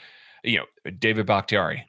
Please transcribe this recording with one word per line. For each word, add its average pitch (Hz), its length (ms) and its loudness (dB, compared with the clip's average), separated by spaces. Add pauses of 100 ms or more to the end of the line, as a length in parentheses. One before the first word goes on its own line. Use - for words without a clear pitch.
(460)
you 113 120 2
know, - 320 -10 (100)
David 110 260 2
Bakhtiari 98 640 0